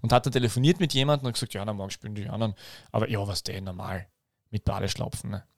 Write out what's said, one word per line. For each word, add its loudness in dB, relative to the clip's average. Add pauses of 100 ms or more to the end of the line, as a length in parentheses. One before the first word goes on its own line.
Und 2
hat 8
dann 0
telefoniert 4
mit 2
jemandem 2
und -2
gesagt, -4
ja, -4
na, -2
morgen -6
spielen -10
die -6
anderen. 0 (380)
Aber 2
ja, 0
was -4
denn, -6
normal. -6 (440)
Mit -4
Badeschlapfen, -2
ne? -6 (160)